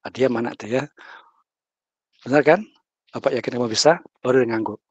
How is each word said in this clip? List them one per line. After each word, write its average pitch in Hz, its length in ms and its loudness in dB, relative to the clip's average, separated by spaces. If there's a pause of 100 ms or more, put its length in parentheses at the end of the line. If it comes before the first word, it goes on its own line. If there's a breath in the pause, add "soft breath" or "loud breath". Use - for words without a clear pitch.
Ah, - 80 -14
dia 123 160 0
mana 120 300 -2
tuh 107 100 -14
ya? 127 160 -4 (1400 loud breath)
Benar 139 180 2
kan? 156 160 6 (540)
"Bapak 131 240 -2
yakin 120 140 -6 (100)
kamu 120 100 -2
bisa?" 151 300 2 (200)
Baru 127 220 2
dia 113 80 -2
ngangguk. 107 400 -6